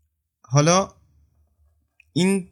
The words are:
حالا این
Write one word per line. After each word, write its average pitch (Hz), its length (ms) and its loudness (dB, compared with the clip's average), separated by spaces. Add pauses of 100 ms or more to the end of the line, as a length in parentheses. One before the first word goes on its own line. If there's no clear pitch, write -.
(420)
حالا 165 500 0 (1200)
این 185 400 -2